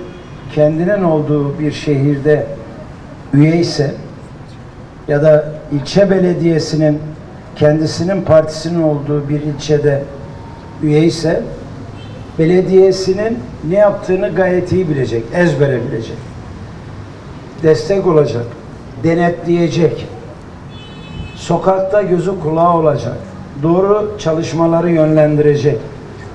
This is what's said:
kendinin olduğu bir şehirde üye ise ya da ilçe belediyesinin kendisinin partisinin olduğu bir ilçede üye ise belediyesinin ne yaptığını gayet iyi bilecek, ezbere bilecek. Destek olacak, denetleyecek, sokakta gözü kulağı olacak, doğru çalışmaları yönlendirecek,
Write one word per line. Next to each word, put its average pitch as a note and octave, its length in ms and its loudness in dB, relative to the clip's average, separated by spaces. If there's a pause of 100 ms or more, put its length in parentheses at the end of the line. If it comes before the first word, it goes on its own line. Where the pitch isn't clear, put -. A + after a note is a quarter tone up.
(560)
kendinin E3 480 2
olduğu D3 560 0
bir D3+ 120 0
şehirde C#3+ 760 2 (880)
üye D#3 240 6
ise C#3 340 0 (1160)
ya D3 160 2
da D3+ 220 6 (260)
ilçe F3 380 2
belediyesinin D#3+ 920 2 (560)
kendisinin D#3+ 680 2
partisinin D#3+ 640 2
olduğu D3 460 0
bir D3 120 0
ilçede C#3+ 640 0 (800)
üye D3+ 200 4
ise E3 380 0 (1000)
belediyesinin F#3+ 1000 4 (300)
ne F3+ 60 0
yaptığını G3+ 600 2
gayet F3+ 360 0
iyi F3 180 2
bilecek, A#2 340 0 (120)
ezbere C#3+ 520 2
bilecek. A2+ 300 -6 (1500)
Destek F3+ 440 2
olacak, B2 380 2 (580)
denetleyecek, E3+ 1040 2 (1300)
sokakta F#3+ 640 0
gözü F3 300 0 (120)
kulağı E3 300 2
olacak, C#3+ 440 0 (460)
doğru F#3+ 560 2
çalışmaları E3 720 0
yönlendirecek, D3+ 840 4 (580)